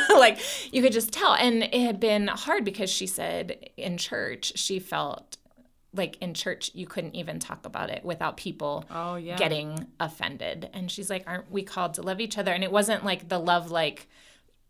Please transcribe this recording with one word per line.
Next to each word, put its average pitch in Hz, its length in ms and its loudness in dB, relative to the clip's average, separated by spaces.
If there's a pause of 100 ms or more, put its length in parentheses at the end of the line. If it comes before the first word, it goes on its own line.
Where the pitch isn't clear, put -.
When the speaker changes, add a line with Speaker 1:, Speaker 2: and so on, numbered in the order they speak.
Speaker 1:
<laughs> - 60 6
like, 240 280 12 (340)
you 262 100 4
could 254 100 8
just 214 200 0
tell. 359 220 4
And 233 280 4
it 247 180 2
had 240 200 2
been 208 280 2
hard 302 360 0
because 190 260 -4
she - 160 -2
said 170 680 -6
in 175 220 -6
church - 600 -4
she 190 200 -2
felt 151 580 -6 (580)
like, 180 280 -4
in 175 120 -6
church, - 400 -4
you 180 120 -10
couldn't 165 280 -8
even 165 240 -8
talk - 280 -10
about - 240 -6
it - 140 -8
without 165 340 -4
people 147 520 -6
Speaker 2:
Oh, 170 260 -6
yeah. 170 200 -8
Speaker 1:
getting 156 500 -2 (140)
offended. - 720 -6
And 185 180 -6
she's 196 200 -6
like, 185 160 -6
"Aren't 180 240 -8
we 196 120 -4
called 180 320 -4
to - 80 -4
love 190 180 -4
each 214 180 -4
other?" 196 140 2
And 180 120 0
it 190 80 -2
wasn't, 202 320 4
like, 185 240 -2
the 185 100 0
love, 170 320 2
like, 160 380 -2 (600)